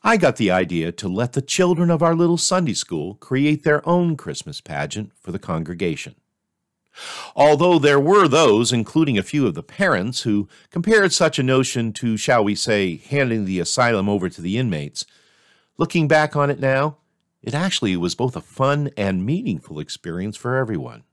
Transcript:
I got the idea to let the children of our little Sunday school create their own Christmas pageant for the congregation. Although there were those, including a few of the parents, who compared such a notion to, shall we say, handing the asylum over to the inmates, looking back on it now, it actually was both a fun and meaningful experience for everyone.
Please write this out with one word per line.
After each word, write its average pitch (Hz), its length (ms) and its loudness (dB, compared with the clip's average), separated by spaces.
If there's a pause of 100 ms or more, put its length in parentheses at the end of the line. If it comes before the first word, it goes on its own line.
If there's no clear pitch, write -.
I 220 140 4
got 160 200 2
the 101 140 2
idea 85 420 0
to - 160 -8
let 113 260 -4
the 139 80 -2
children 175 480 2
of 165 120 2
our 165 120 4
little 170 240 2
Sunday 175 340 0
school 87 440 -6
create 147 480 0
their 147 220 2
own 170 300 0
Christmas - 460 -12
pageant 73 580 -8
for - 100 -14
the 90 80 -8
congregation. 82 760 -6 (1200)
Although 151 420 6
there 143 220 6
were 180 260 6
those, 123 460 4
including 127 460 0
a 95 40 0
few 143 240 -2
of - 60 0
the 82 100 -10
parents, 127 600 -2
who 101 260 -2 (220)
compared 196 420 2
such 160 260 2
a 139 40 0
notion 127 520 0
to, 113 220 -2
shall 117 260 2
we 104 120 0
say, 98 420 0
handing 120 480 -2
the 92 160 -2
asylum 107 480 0
over 92 220 -2
to - 100 -20
the 90 160 -4
inmates, 85 480 -6 (720)
looking 165 320 0
back 151 260 2
on 143 140 0
it 139 120 -4
now, 139 360 -2 (460)
it 127 120 -8
actually 147 400 -2
was 87 200 -2
both 123 220 -4
a 82 40 -8
fun 143 560 -2
and 95 300 -2
meaningful 131 520 -6
experience 87 580 -10
for 127 200 -4
everyone. 110 560 -6